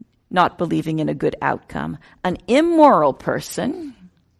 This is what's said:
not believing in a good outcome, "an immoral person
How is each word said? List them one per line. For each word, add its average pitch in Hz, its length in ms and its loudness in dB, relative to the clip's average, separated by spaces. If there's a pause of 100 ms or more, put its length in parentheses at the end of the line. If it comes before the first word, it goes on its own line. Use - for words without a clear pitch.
(280)
not 180 300 0
believing 160 400 -4
in 151 100 -2
a 147 60 -4
good 151 260 -4
outcome, - 580 -6 (260)
"an 180 140 -4 (100)
immoral 277 640 4
person 247 840 -6 (460)